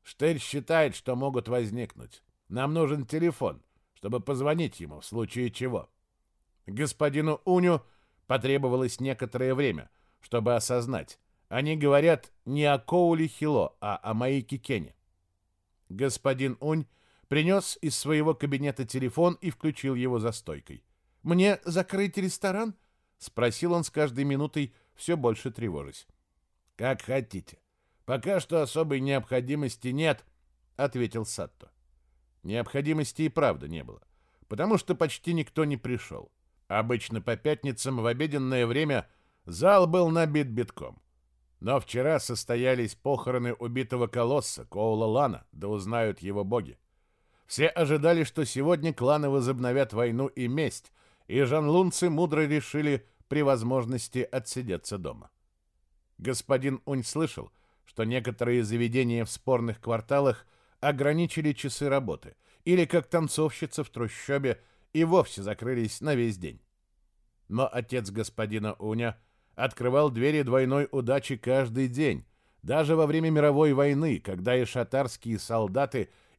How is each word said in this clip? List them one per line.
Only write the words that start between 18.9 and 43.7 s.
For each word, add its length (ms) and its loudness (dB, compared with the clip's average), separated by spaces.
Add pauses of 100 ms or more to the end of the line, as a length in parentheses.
и 100 -4
включил 460 -2
его 240 0
за 140 -2
стойкой. 500 -12 (400)
«Мне 400 4
закрыть 540 -2
ресторан?» 580 -2 (420)
спросил 540 -2
он 140 0
с 40 -8
каждой 360 0
минутой, 480 -2 (220)
все 200 -2
больше 360 0
тревожась. 560 -8 (680)
«Как 260 -2
хотите. 580 -6 (460)
Пока 340 0
что 220 0
особой 380 0
необходимости 880 -2
нет», 380 0 (500)
ответил 500 -2
Сатто. 460 -10 (720)
Необходимости 800 -2
и 60 0
правда 380 0
не 160 -8
было, 180 -18 (460)
потому 300 0
что 160 0
почти 400 -2
никто 320 0
не 120 -2
пришел. 540 -8 (360)
Обычно 540 -2
по 140 -2
пятницам 600 -2
в 80 0
обеденное 640 0
время 420 0 (360)
зал 420 6
был 220 4
набит 400 2
битком. 520 -6 (580)
Но 200 0
вчера 400 0
состоялись 760 0
похороны 600 -2
убитого 520 -2